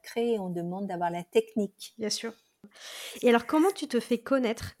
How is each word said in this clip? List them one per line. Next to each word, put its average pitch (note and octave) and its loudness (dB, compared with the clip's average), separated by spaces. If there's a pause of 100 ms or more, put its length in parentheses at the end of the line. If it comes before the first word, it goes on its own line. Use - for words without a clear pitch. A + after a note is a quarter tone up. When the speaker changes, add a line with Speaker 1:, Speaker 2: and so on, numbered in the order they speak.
Speaker 1:
créer, A#3 0
on F#3 -4
demande F3 -4
d'avoir F3 -2
la F3 -4
technique. - 0
Speaker 2:
Bien G#3+ -4
sûr. A3+ -4 (880)
Et B3 6
alors, A#3 6
comment D#4+ 4
tu D4 -8
te A#3+ 0
fais A#3 0
connaître ? B3 0